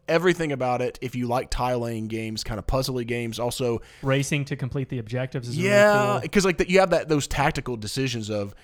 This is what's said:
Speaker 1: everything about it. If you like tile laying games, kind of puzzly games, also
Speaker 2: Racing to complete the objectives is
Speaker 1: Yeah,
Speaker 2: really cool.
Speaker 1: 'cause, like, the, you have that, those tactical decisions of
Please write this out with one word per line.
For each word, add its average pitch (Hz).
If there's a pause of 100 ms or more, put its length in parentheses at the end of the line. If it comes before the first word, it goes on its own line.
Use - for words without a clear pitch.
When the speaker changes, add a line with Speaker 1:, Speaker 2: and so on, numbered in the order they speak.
Speaker 1:
everything 165
about 127
it. 123
If 127
you 123
like 120
tile 123
laying 117
games, 110
kind 113
of -
puzzly 127
games, 117
also 120 (220)
Speaker 2:
Racing 139
to 143
complete 135
the 131
objectives 120
is 123
Speaker 1:
Yeah, 208
Speaker 2:
really 202
cool. -
Speaker 1:
'cause, 196
like, 190
the, 185
you 180
have 190
that, 156
those 147
tactical 139
decisions 113
of 101 (100)